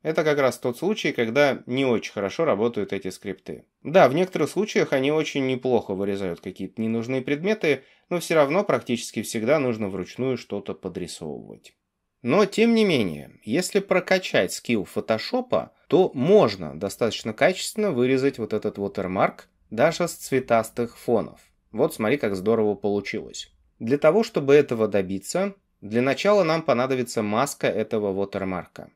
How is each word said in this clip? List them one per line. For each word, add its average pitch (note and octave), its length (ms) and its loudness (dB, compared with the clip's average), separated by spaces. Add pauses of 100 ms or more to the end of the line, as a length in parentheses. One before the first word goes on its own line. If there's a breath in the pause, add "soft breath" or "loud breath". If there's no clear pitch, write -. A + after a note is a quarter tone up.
Это D#3 220 0
как D3 140 2
раз C3 200 2
тот B2 200 -4
случай, F3+ 340 -2
когда B2 540 2
не C3 180 0
очень A#2 280 0
хорошо G#2 320 -2
работают A2 480 0
эти F#2+ 160 -6
скрипты. F2+ 560 -10 (180)
Да, D3+ 260 6
в B2+ 60 2
некоторых E3+ 340 0
случаях F#3+ 440 0
они C#3 200 2
очень D3 340 -2
неплохо B2 480 0
вырезают G2 460 -4
какие-то F#2+ 400 -10
ненужные A2+ 420 -2
предметы, D3+ 600 -2 (260 loud breath)
но F3 120 -2
все E3 160 0
равно D#3 280 4
практически A#2+ 580 -2
всегда A#2 360 0
нужно A2 300 -2
вручную A#2 480 -6
что-то G2+ 380 -8
подрисовывать. D#2 1000 -12 (480)
Но, F3 240 4
тем A3+ 280 4
не A3 100 4
менее, F#2 480 0 (120)
если F3 360 0
прокачать F3+ 720 0
скилл G#2+ 320 -2
фотошопа, A2 880 -2 (160 soft breath)
то F3+ 260 4
можно A#2 640 2
достаточно G#2 540 -4
качественно F#3 580 0
вырезать C3 480 2
вот A2 140 -6
этот G#2+ 260 -4
watermark G2 640 -2 (280)
даже D#3 360 0
с - 60 -8
цветастых A#2+ 840 -2
фонов. - 440 -2 (320)
Вот G#2+ 220 0
смотри, A#2 240 0
как G2 180 -2
здорово G#2 400 2
получилось. - 760 -6 (280)
Для A#2+ 180 0
того, E3+ 240 4
чтобы C#3+ 320 2
этого B2 320 4
добиться, G2+ 680 -4 (260)
для G#2+ 200 -2
начала F3 440 2
нам D#3+ 180 0
понадобится B2+ 600 0
маска A2 440 -2
этого G#2 480 -2
watermark. F#2+ 800 -6